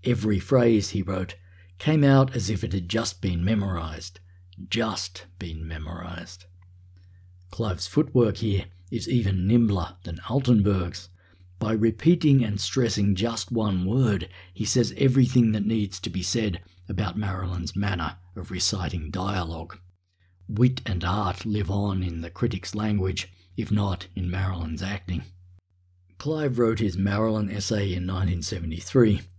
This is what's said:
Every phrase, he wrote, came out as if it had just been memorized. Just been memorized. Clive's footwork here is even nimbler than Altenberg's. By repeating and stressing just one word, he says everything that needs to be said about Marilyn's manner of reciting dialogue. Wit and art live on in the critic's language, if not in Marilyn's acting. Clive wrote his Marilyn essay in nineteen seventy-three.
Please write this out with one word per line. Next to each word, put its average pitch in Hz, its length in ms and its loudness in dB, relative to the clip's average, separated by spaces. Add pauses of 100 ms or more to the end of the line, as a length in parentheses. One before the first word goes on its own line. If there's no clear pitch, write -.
Every 104 360 0
phrase, 117 520 4
he 98 120 -2
wrote, 92 320 -4 (420)
came 156 260 2
out 135 320 6
as 98 140 -2
if 98 160 -2
it 85 80 -4
had 87 160 -4
just 113 320 -2
been 87 240 0
memorized. 87 760 -2 (500)
Just - 560 -4 (120)
been 80 300 -8
memorized. - 760 -10 (1040)
Clive's 104 360 -4
footwork 117 520 2
here 101 260 0 (260)
is 113 200 -6
even 98 360 2
nimbler 104 580 2
than 82 160 -8 (100)
Altenberg's. 104 800 2 (480)
By 107 140 0
repeating 135 720 4
and 104 160 -2
stressing 104 560 0
just 117 380 -2
one 101 320 0
word, 104 460 2 (240)
he 107 100 -4
says - 320 0
everything 127 560 4
that 104 140 0
needs 107 340 -2
to - 80 -8
be 87 140 -4
said 104 400 -2 (260)
about 92 300 -2
Marilyn's 92 580 -4
manner 95 400 -2 (180)
of 85 160 -10
reciting 87 600 -2
dialogue. 90 680 -4 (680)
Wit 127 380 2
and 87 180 -2
art 95 400 -2
live 104 260 -2
on 101 320 0
in 82 200 -4
the 85 80 -10
critic's - 440 -4
language, 104 560 -2 (280)
if 107 120 -6
not 98 360 0 (100)
in 90 140 -2
Marilyn's 90 520 -4
acting. 95 420 -6 (920)
Clive 147 420 -2
wrote 113 200 4
his 95 180 0
Marilyn 104 540 0
essay 101 420 -2
in 90 140 -4
nineteen 92 340 0
seventy-three. 87 800 2 (180)